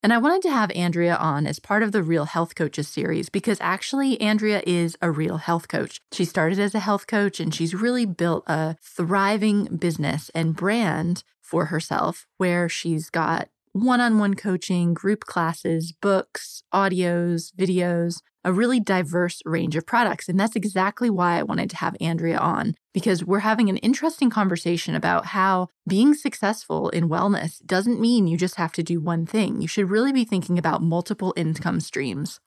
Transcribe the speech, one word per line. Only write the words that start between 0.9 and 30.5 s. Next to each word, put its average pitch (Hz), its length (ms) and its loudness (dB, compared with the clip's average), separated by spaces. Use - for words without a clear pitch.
on 147 320 0
as 147 100 -6
part 208 240 2
of 220 80 0
the 202 120 2
Real 160 240 0
Health 165 280 -2
Coaches 147 320 -4
series 160 420 -4
because 202 320 -2
actually 262 600 -2
Andrea 214 440 2
is 170 380 0
a 170 80 2
real 156 280 -2
health 170 280 -2
coach. - 340 -6
She 180 120 0
started 175 360 0
as 202 160 0
a 214 40 0
health 202 280 -2
coach 202 320 0
and 160 120 -2
she's 165 220 -2
really 233 320 0
built 170 400 0
a 160 340 0
thriving 202 840 2
business 160 680 -2
and 165 220 0
brand 175 680 0
for 165 260 -2
herself 160 600 -2
where 175 320 0
she's 160 420 -4
got 165 380 -2
one-on-one 220 640 2
coaching, 180 600 0
group 208 300 -2
classes, 165 680 -2
books, - 680 -2
audios, 175 800 0
videos, 175 680 0
a 185 100 0
really 240 260 2
diverse 180 680 0
range 165 300 -2
of 160 100 -2
products. - 440 0
And 185 100 0
that's 214 160 0
exactly 202 560 0
why 175 260 2
I 151 60 0
wanted 156 280 -2
to 170 80 -12
have - 220 -4
Andrea 165 380 0
on, - 360 0
because 175 300 0
we're 190 160 0
having 220 280 2
an 190 100 0
interesting 285 520 2
conversation 175 640 0
about 170 320 0
how 190 400 2
being 240 280 6
successful 208 760 -2
in 170 180 0
wellness 165 580 0
doesn't 202 340 0
mean 233 280 4
you 165 100 0
just 180 160 0
have 165 200 -4
to 165 100 -2
do 170 160 -2
one 165 260 -2
thing. 196 340 -2
You 165 80 -4
should 190 220 -2
really 233 220 2
be 254 120 2
thinking 180 340 0